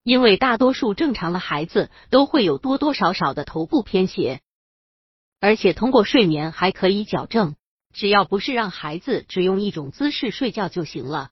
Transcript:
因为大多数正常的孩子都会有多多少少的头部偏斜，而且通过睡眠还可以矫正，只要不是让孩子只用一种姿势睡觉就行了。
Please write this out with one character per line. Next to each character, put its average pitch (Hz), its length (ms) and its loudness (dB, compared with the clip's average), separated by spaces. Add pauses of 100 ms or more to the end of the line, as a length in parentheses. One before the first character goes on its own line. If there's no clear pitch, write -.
因 254 180 2
为 214 160 6
大 240 220 0
多 262 160 4
数 220 180 -2
正 277 220 -2
常 165 180 -4
的 180 60 -4
孩 156 260 -6
子 - 260 -2 (200)
都 277 160 6
会 269 180 2
有 143 140 2
多 269 180 -2
多 285 160 0
少 185 220 0
少 143 180 -2
的 143 120 -8
头 160 200 -6
部 240 180 0
偏 190 240 0
斜， 143 360 -4 (1000)
而 214 160 4
且 185 160 2
通 247 180 0
过 240 140 6
睡 233 220 4
眠 156 260 -2
还 185 200 0
可 - 160 0
以 202 160 0
矫 143 220 -4
正， 180 300 0 (360)
只 202 160 -4
要 202 160 4
不 202 140 -2
是 269 140 -6
让 220 180 -2
孩 156 280 -10
子 196 280 -4
只 185 160 -4
用 190 180 0
一 208 100 -2
种 143 200 -8
姿 285 200 -4
势 240 200 -6
睡 226 200 -4
觉 190 180 -6
就 170 160 -6
行 131 220 -10
了。 139 240 -8